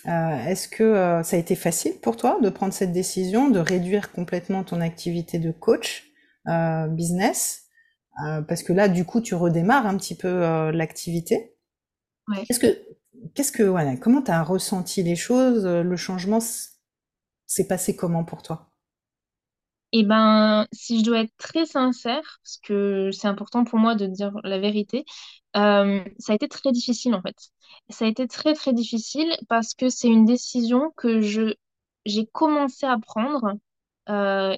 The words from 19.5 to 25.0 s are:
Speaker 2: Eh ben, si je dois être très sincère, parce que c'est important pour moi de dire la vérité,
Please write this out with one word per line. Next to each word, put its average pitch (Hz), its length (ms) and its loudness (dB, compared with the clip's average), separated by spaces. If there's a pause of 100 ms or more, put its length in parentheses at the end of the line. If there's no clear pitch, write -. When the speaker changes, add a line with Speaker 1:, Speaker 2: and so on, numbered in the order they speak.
Speaker 2:
Eh 220 60 6
ben, 214 680 4
si - 260 -2
je 220 60 4
dois 233 140 2
être 220 180 -2
très - 280 -2
sincère, 254 800 -2
parce - 180 -18
que 202 520 0
c'est 208 140 -4
important 208 360 -2
pour 233 160 0
moi 226 160 4
de 202 120 -2
dire 202 260 -6 (100)
la 196 160 -4
vérité, 208 460 -2 (500)